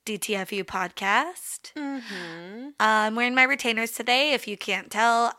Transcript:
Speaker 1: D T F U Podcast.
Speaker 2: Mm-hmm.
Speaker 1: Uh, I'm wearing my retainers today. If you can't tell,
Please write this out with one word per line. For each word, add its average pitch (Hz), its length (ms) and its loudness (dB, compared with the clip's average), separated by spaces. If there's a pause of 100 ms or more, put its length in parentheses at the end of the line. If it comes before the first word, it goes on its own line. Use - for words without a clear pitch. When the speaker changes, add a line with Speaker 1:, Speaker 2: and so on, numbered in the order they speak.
Speaker 1:
D 208 120 -4
T 208 180 -4
F 190 160 -6
U 190 140 -2
Podcast. 202 1080 -2
Speaker 2:
Mm-hmm. 208 960 -10
Speaker 1:
Uh, - 100 -16
I'm 214 360 4
wearing 240 200 0
my 262 100 8
retainers 233 480 0
today. 262 420 2
If - 120 -2
you 208 80 -8
can't 190 360 -6
tell, 233 480 4